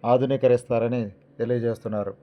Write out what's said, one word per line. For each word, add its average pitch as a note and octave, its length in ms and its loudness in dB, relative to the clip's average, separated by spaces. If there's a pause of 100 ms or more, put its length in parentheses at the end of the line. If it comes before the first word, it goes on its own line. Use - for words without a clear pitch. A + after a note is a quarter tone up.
ఆధునీకరిస్తారని B2 960 2 (380)
తెలియజేస్తున్నారు. A2+ 720 -4 (100)